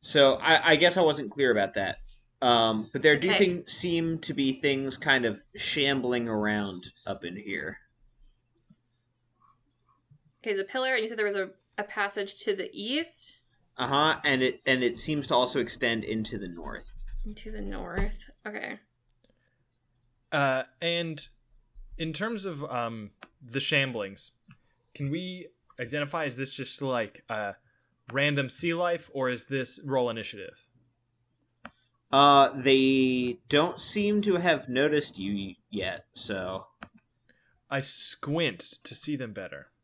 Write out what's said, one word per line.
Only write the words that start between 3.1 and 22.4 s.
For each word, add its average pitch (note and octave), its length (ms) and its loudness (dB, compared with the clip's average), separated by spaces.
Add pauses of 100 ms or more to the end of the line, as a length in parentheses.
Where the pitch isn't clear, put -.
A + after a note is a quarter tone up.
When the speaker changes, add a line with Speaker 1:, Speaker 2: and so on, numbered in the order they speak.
Speaker 2:
It's C#3+ 120 2
Speaker 1:
do F#3 60 2
Speaker 2:
okay. G3+ 80 4
Speaker 1:
thing, F3+ 260 2
seem E3 540 -2
to D#3+ 140 -8
be C3+ 200 0
things C3+ 440 -2
kind C3 280 2
of G#2+ 160 -2 (140)
shambling B2+ 720 0
around G#2 560 -2 (220)
up F#2+ 180 -8
in F2 100 -8
here. F#2+ 440 -10 (2500)
Speaker 2:
Okay, A3 140 -4
there's G3 60 0
a - 60 -2
pillar, C4 280 -2
and A#3+ 80 2
you A3 80 -4
said A#3 80 -8
there G#3+ 80 0
was G3+ 100 0
a, F#3+ 140 -2 (300)
a G#3 40 -4
passage G3+ 580 -4
to G3+ 140 0
the F#3+ 180 -8
east? C4 680 -6 (360)
Speaker 1:
Uh-huh, C#3 480 2
and C3+ 200 2
it, B2+ 240 0
and B2+ 160 2
it A#2+ 160 0
seems D3 280 -4
to D3 80 2
also B2 240 2
extend A#2 440 -2
into A2 340 -4
the G2 100 -8
north. D#2+ 440 -12 (340)
Speaker 2:
Into G#3+ 260 -10
the F3 100 -8
north, - 680 -4 (160)
okay. - 340 -10 (1500)
Speaker 3:
Uh, C3+ 320 2 (160)
and E3+ 480 -4 (680)
in D#3+ 160 -6
terms G3+ 320 -6